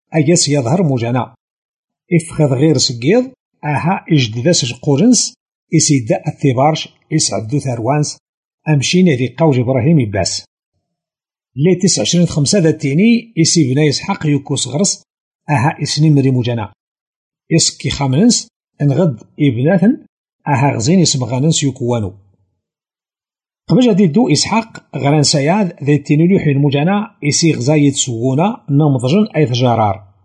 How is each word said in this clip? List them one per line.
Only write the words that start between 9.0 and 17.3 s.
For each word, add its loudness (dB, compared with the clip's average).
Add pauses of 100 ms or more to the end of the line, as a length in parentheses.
نادي 0
قوج 2
إبراهيم 2
يباس. -4 (1120)
لي 2
تسعة 0
وعشرين 0
خمسة -2
ذا 2
تيني 0
إسي 2
بنا 2
إسحاق -4
يوكو -2
صغرس -4 (480)
أها -2
إسني 0
مري 2
موجانا. -4 (840)